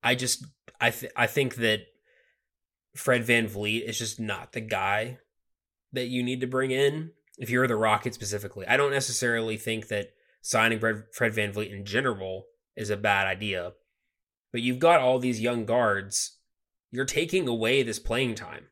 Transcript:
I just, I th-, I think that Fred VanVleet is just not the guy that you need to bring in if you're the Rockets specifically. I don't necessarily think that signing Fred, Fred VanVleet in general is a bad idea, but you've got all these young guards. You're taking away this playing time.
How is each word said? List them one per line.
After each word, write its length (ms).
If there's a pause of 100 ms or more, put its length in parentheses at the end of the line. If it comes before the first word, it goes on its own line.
I 120
just, 320 (340)
I 100
th-, 260
I 100
think 300
that 240 (1160)
Fred 300
VanVleet 600
is 120
just 220
not 320
the 80
guy 580 (760)
that 140
you 160
need 180
to 60
bring 240
in 400 (280)
if 120
you're 160
the 100
Rockets 380
specifically. 520
I 100
don't 160
necessarily 640
think 320
that 220 (300)
signing 380
Fred, 340
Fred 200
VanVleet 400
in 120
general 600 (300)
is 140
a 60
bad 300
idea, 460 (800)
but 100
you've 160
got 220
all 180
these 220
young 240
guards. 720 (520)
You're 140
taking 440
away 340
this 160
playing 380
time. 360